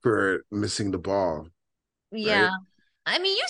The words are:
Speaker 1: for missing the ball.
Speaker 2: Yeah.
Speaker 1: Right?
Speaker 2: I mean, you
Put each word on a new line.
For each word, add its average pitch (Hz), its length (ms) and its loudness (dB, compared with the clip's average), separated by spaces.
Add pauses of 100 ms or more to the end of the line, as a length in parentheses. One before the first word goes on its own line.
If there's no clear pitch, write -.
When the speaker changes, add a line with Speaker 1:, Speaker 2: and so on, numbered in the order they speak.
Speaker 1:
for 101 500 2
missing 104 400 -2
the 95 60 -2
ball. 85 500 0 (640)
Speaker 2:
Yeah. 214 300 2
Speaker 1:
Right? 185 100 4 (540)
Speaker 2:
I 226 140 0
mean, 392 180 0
you 571 120 0